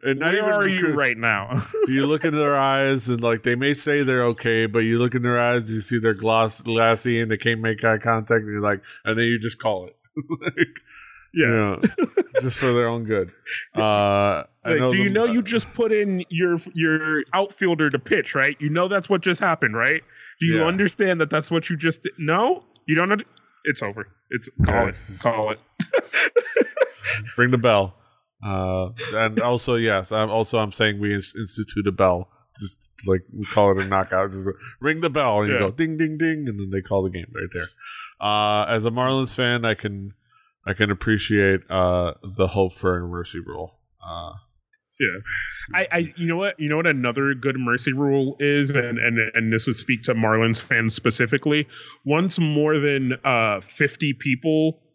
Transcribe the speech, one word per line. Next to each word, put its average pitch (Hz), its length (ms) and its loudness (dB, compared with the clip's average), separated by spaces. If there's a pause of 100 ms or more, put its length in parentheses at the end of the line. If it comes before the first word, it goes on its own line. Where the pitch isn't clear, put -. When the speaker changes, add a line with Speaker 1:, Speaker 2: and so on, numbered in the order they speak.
Speaker 1:
and 139 100 0
not 165 140 0
Speaker 2:
Where 196 100 2
Speaker 1:
even 214 80 0
Speaker 2:
are 202 160 2
Speaker 1:
you 190 80 0
Speaker 2:
you 185 120 -2
Speaker 1:
could 151 80 0
Speaker 2:
right 127 220 0
now? 110 460 -2 (120)
<laughs> 440 120 2
Speaker 1:
you 135 180 2
look 151 200 0
in 160 100 0
their 147 220 2
eyes, 135 520 2
and, 120 120 0
like, 117 220 0
they 120 120 2
may 139 180 0
say 143 300 0
they're 127 220 2
okay, 113 400 2
but 110 140 0
you 113 200 2
look 123 160 2
in 123 60 0
their 120 180 2
eyes, 120 300 2
you 110 120 -4
see 117 180 -2
their 113 140 2
gloss, 110 480 2
glassy, 113 580 2
and 113 120 -2
they 107 60 0
can't 113 240 -2
make 110 220 -2
eye 110 140 4
contact, 113 460 0
and 107 80 -10
you're 104 100 -4
like, 104 200 0 (240)
and 110 120 0
then 117 80 2
you 117 140 2
just 113 200 -8
call 98 280 -2
it. - 80 -20 (200)
<laughs> 151 80 -6 (180)
Like, - 380 -4 (540)
Speaker 2:
Yeah. 160 140 2
Speaker 1:
you - 0 -
know, 107 340 0 (280)
Speaker 2:
<laughs> - 320 -2
Speaker 1:
just 127 180 -2
for 127 140 2
their 120 140 2
own 117 160 -4
good. 101 280 -2 (440)
Uh, 110 60 0
I 101 640 4 (200)
Speaker 2:
Like, 156 140 2
Speaker 1:
know 127 120 2
Speaker 2:
"Do 120 60 2
you - 80 2
Speaker 1:
them, 196 80 0
Speaker 2:
know 220 120 2
you 233 140 2
Speaker 1:
uh, 226 40 -2
Speaker 2:
just 214 300 -2
put 226 180 0
in 202 380 0
your, 175 280 2 (160)
your 156 500 0 (100)
outfielder 180 580 0
to 135 80 0
pitch, - 340 -2
right? 143 260 0
You 147 100 -2
know 170 180 0
that's 196 220 -2
what 190 120 2
just 180 180 0
happened, 156 360 2
right? 135 260 2 (380)
Do 165 80 0
you 165 120 4
Speaker 1:
Yeah. 160 60 4
Speaker 2:
understand 185 560 2
that 151 80 0
that's 151 220 -2
what 165 180 -2
you 165 80 -2
just 160 260 -2
did? - 140 -8
No? 190 460 0 (240)
You 156 80 2
don't 180 160 2
under-" 208 140 -2 (440)
it's 139 140 -2
over. 104 240 -8 (220)
It's, 123 200 -8 (160)
call 113 80 2
Speaker 1:
Yeah. 117 160 2
Speaker 2:
it. - 60 -12 (260)
Call 113 300 -2
it. 107 80 -8 (320)
<laughs> - 1500 -2
Speaker 1:
Ring 123 140 4
the 127 60 2
bell. 104 380 2 (480)
Uh, 92 460 -4 (260)
and 110 260 0
also, 123 340 0
yes, 107 360 0
I'm 107 180 0
also, 110 300 0
I'm 104 120 -2
saying 107 280 0
we 104 140 0
ins-, 101 240 -6
institute 107 500 -4
a 98 40 0
bell. 92 380 2 (300)
Just, - 320 -14 (140)
like, 95 160 2 (120)
we 104 120 -8
call 101 320 4
it 98 60 -2
a 98 40 -4
knockout. 95 440 0
Just, 95 160 -8
uh, 98 40 -4 (280)
ring 156 220 -2
the 165 80 0
bell, 123 320 2
and 107 80 0
you 139 60 0
Speaker 2:
Yeah. 120 40 0
Speaker 1:
go 101 120 0
ding, 156 260 -2
ding, 156 200 -2
ding, 156 300 -2
and 104 120 -6
then 98 120 -4
they 98 100 0
call 98 220 0
the 95 60 0
game 90 260 -10
right 92 180 -6
there. 85 140 -8 (520)
Uh, 104 480 2
as 110 180 0
a 117 60 2
Marlins 127 440 -2
fan, 120 300 0
I 110 100 2
can, 101 380 -10 (520)
I 98 80 -2
can 101 160 0
appreciate, 101 800 2
uh, 90 440 2 (100)
the 95 240 0
hope 95 260 0
for 90 240 -2
a 87 100 -6
mercy 87 320 -10
rule. 85 400 -14 (240)
Uh, 85 280 -12 (680)
Speaker 2:
Yeah. 123 80 2 (680)
I, 185 160 0
I, 170 240 -2
you 170 120 -4
know 165 100 0
what? 196 220 -4
You 151 100 -2
know 151 80 0
what 170 100 0
another 139 460 0
good 131 260 -4
mercy 123 340 0
rule 139 460 0
is, 143 320 2
and, 120 260 -2
and, 117 220 0 (140)
and 113 200 0
this 110 140 0
would 123 80 0
speak 120 280 -4
to 127 120 0
Marlins 113 460 2
fans 113 340 0
specifically. 143 720 0 (380)
Once 165 340 0
more 151 400 2
than, 139 340 0 (100)
uh, 113 380 2
fifty 143 520 -2
people 156 640 0 (160)